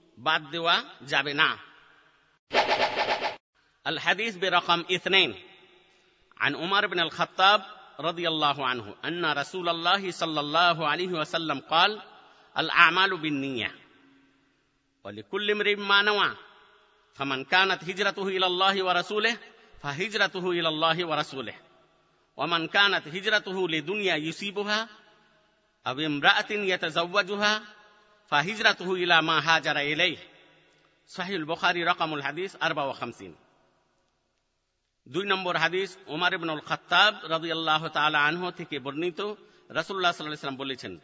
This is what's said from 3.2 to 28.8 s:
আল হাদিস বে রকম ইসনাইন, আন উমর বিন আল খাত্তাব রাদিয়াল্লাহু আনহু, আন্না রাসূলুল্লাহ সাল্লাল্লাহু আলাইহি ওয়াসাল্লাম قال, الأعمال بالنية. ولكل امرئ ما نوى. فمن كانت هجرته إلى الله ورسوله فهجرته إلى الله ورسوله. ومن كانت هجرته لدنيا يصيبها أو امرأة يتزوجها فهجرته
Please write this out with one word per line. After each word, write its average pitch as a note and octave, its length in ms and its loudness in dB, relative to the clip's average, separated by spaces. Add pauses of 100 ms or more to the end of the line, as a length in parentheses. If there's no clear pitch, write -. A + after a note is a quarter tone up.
আল D3+ 140 -4
হাদিস F#3+ 400 0
বে F#3 120 0
রকম E3+ 400 2
ইসনাইন, F3+ 440 2 (1000)
আন C#3 200 0
উমর G3 320 0
বিন F3+ 120 -2
আল E3 100 0
খাত্তাব F#3+ 520 2 (380)
রাদিয়াল্লাহু D#3 640 0
আনহু, A#2+ 380 -4
আন্না D#3+ 340 -2
রাসূলুল্লাহ E3+ 760 -2
সাল্লাল্লাহু D#3+ 720 0
আলাইহি F3 300 -2
ওয়াসাল্লাম D#3 460 -2
قال, F#3 380 2 (600)
الأعمال F3 600 6
بالنية. C#3 580 -4 (1300)
ولكل F3+ 480 -4
امرئ G#3 240 2
ما G3+ 260 4
نوى. G3 340 2 (800)
فمن C3+ 300 -4
كانت F#3 400 4
هجرته G3 440 -2
إلى F#3+ 180 0
الله F#3+ 380 2
ورسوله G#3 540 0 (440)
فهجرته F#3 680 -2
إلى E3+ 180 0
الله D#3+ 360 0
ورسوله. D3 480 -4 (840)
ومن E3 300 0
كانت G3 400 2
هجرته F#3+ 600 -2
لدنيا E3+ 460 -2
يصيبها G3+ 760 -4 (960)
أو B2+ 120 -4
امرأة D#3+ 520 0
يتزوجها G3 1120 -2 (680)
فهجرته F#3+ 640 2